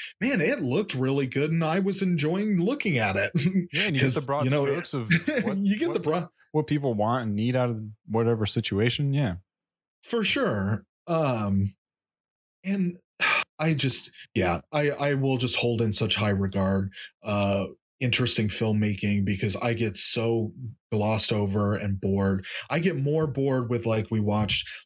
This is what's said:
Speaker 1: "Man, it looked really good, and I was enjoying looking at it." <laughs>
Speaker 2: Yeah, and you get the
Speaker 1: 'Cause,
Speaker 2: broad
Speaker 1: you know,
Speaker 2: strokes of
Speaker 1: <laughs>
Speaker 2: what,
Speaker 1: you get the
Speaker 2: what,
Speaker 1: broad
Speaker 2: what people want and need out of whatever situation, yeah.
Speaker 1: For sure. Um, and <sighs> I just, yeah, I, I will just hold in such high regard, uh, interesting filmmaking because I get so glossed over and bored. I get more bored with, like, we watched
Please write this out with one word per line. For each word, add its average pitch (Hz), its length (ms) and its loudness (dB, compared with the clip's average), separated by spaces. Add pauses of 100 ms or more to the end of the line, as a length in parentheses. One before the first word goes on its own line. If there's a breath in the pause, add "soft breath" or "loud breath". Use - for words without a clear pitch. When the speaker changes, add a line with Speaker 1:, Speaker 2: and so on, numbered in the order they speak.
(220 loud breath)
Speaker 1:
"Man, 240 200 2
it 226 200 2
looked 151 340 0
really 135 320 0
good, 143 240 0
and 165 120 2
I 160 160 0
was 196 220 0
enjoying 180 600 0
looking 208 360 0
at 101 200 2
it." 101 180 0
<laughs> 175 360 0
Speaker 2:
Yeah, 180 140 -2
and 170 100 -2
you 127 60 2
get 135 120 2
the 156 80 0
Speaker 1:
'Cause, - 0 -
Speaker 2:
broad 139 240 -2
Speaker 1:
you 127 40 0
know, 139 180 2
Speaker 2:
strokes 151 260 -4
of 131 260 2
Speaker 1:
<laughs> 285 220 -2
Speaker 2:
what, 196 220 -2
Speaker 1:
you 202 160 2
get 339 140 0
the 190 60 0
Speaker 2:
what, - 20 -10
Speaker 1:
broad 160 280 -2 (220 soft breath)
Speaker 2:
what 151 160 -2
people 143 260 0
want 117 340 0
and 104 80 -2
need 120 200 0
out 123 160 2
of 110 120 -6 (240)
whatever 113 380 2
situation, 120 680 0
yeah. 117 240 0 (640)
Speaker 1:
For 226 200 -2
sure. 110 600 0 (220)
Um, 110 680 0 (920)
and 185 340 -2 (200)
<sighs> - 400 -2
I 160 140 2
just, 135 380 0 (240 loud breath)
yeah, 90 260 0 (120)
I, 147 180 0
I 143 240 0
will 135 220 2
just 120 200 0
hold 120 240 0
in 107 120 2
such 98 220 2
high 104 140 0
regard, 98 640 0 (320 loud breath)
uh, 101 420 0 (360)
interesting 120 480 0
filmmaking 104 760 0
because 101 320 -2
I 120 160 -2
get 110 240 -2
so 113 540 0 (400)
glossed 107 400 2
over 104 460 0
and 98 240 -2
bored. 98 440 2 (240 loud breath)
I 147 100 0
get 170 180 0
more 151 300 0
bored 131 420 0
with, 120 160 0
like, 110 260 0
we 110 80 2
watched 104 480 0 (180 loud breath)